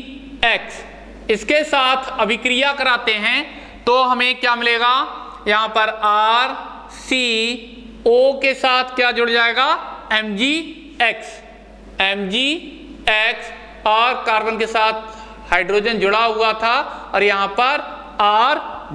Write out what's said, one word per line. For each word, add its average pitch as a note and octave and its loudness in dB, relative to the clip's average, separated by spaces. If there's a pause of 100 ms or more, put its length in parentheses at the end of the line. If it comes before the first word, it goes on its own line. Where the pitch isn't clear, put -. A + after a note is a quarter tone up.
(460)
एक्स। - -2 (460)
इसके A3 2
साथ C4 0
अभिक्रिया B3 2
कराते B3 0
हैं A#3+ -4
तो B3+ 4
हमें B3 2
क्या B3 2
मिलेगा, A#3 2 (540)
यहाँ G#3+ 2
पर A3 2 (160)
आर A3+ 2 (360)
सी A#3+ -4
ओ B3+ 6
के C4+ 2
साथ B3+ 2
क्या B3 2
जुड़ A#3 0
जाएगा, A#3 2 (440)
एम G#3+ 0
जी C4 0 (480)
एक्स, A3 0 (760)
एम G3 0
जी B3+ 0 (600)
एक्स A3 0 (340)
और A3+ 4 (120)
carbon A3 0
के A3 0
साथ A3 0 (340)
hydrogen G3+ 2
जुड़ा G3+ 4
हुआ A3 2
था A#3 2 (340)
और G3 4
यहाँ G3 2
पर B3+ 0 (420)
आर A3+ 4 (340)